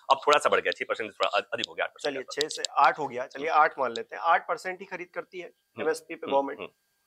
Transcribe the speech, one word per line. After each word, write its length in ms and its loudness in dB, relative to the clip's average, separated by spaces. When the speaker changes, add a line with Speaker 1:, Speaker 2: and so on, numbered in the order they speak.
Speaker 1:
अब 160 6
थोड़ा 120 8
सा 100 2
बढ़ 120 4
गया, 120 0
छह 160 -4
परसेंट 220 -4
थोड़ा 180 0
अ-, 240 0
अधिक 160 -6
हो 60 -14
गया, 100 -2
आठ 60 -8
परसेंट 220 -6
Speaker 2:
चलिए, 100 -8
Speaker 1:
के 180 -8
आसपास। 160 -4
Speaker 2:
छह 60 -10
से 200 2
आठ 160 4
हो 100 -4
गया। 180 -6
चलिए, 220 -8
Speaker 1:
हम्म। 120 4
Speaker 2:
आठ 180 4
मान 140 -2
लेते 240 -10
हैं, 60 -10
आठ 260 2
परसेंट 320 -6
ही 60 -16
खरीद 220 -10
करती 300 -12
है 80 -12
Speaker 1:
हम्म, 360 -14
Speaker 2:
एमएसपी 320 -2
पे 120 -12
Speaker 1:
हम्म, 100 2
Speaker 2:
गवर्नमेंट, 220 0
Speaker 1:
हम्म। 120 -10